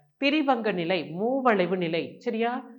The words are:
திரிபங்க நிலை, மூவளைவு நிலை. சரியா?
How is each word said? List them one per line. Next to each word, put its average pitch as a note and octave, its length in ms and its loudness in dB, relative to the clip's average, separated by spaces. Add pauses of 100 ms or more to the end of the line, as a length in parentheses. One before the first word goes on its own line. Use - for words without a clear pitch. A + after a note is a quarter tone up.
(240)
திரிபங்க C4+ 480 2
நிலை, E3 480 -2
மூவளைவு A3 560 2
நிலை. E3 420 -2
சரியா? A#3 460 -4 (140)